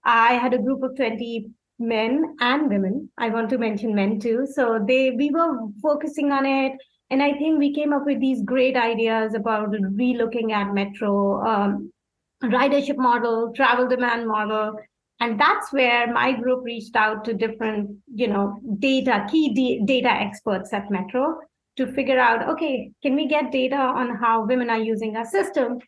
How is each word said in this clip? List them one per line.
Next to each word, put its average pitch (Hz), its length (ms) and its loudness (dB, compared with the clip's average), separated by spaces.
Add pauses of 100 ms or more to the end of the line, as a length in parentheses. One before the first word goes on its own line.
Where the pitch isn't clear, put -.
I 233 300 4
had 247 200 2
a 247 60 0
group 262 240 -2
of 262 140 -6
twenty 233 520 -4 (300)
men 233 640 0
and 269 280 2
women. 202 480 -2
I 233 120 -2
want 226 220 -2
to 262 60 0
mention 214 380 -2
men 208 240 2
too. 233 340 0
So 226 320 0
they, 262 260 4
we 277 200 0
were 330 260 2 (240)
focusing 294 520 0
on 269 120 0
it. 269 280 0 (360)
And 269 140 2
I 285 100 4
think 302 240 2
we 285 160 2
came 294 200 0
up 277 120 0
with 277 140 0
these 254 240 0
great 254 320 2
ideas 226 580 0
about 214 380 -2
relooking 226 800 0
at 202 220 -2
Metro, 202 680 0
um, 202 480 0 (540)
ridership 277 540 2
model, 233 580 2
travel 254 320 2
demand 240 400 0
model. 214 480 -2 (440)
And 233 200 -2
that's 339 340 2
where 240 400 2
my 247 180 2
group 254 320 0
reached 233 320 -10
out 214 300 0
to 233 80 -2
different, 214 560 -2 (240)
you 226 140 0
know, 202 320 0 (180)
data, 254 540 2
key 311 200 2
d-, 247 320 0
data 247 280 2
experts 202 640 -4
at 202 180 -6
Metro 254 480 -2 (380)
to 262 160 -2
figure 262 260 0
out, 233 280 2
okay, 277 440 -4 (100)
can 277 140 0
we 302 120 0
get 294 240 0
data 262 260 0
on 247 400 -2
how 226 280 2
women 240 240 0
are 226 80 0
using 220 400 -2
our 226 80 -4
system? 254 640 -2